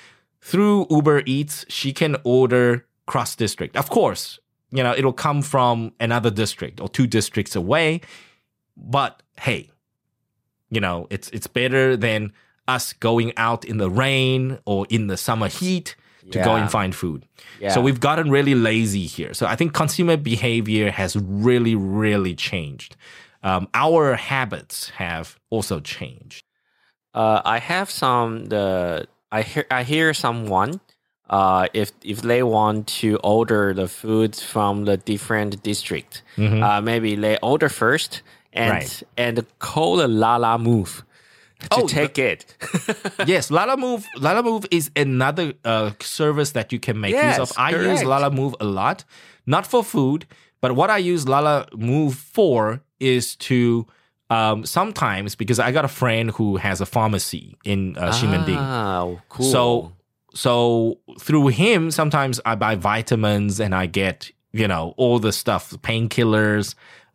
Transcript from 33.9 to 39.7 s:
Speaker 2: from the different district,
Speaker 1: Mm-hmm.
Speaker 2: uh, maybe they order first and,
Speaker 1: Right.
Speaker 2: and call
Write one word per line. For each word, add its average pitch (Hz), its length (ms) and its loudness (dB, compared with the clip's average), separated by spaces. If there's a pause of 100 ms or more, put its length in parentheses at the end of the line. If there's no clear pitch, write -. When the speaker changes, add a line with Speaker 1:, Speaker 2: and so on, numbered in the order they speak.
Speaker 2:
from 101 500 -2
the 98 120 2
different 104 640 -4
district, - 600 -8 (140)
Speaker 1:
Mm-hmm. 107 260 2
Speaker 2:
uh, 104 180 2
maybe 113 340 0
they 107 280 0
order 147 260 2
first - 540 -2 (280)
and, 113 200 0
Speaker 1:
Right. - 320 -6 (120)
Speaker 2:
and 117 300 -2 (140)
call 170 380 0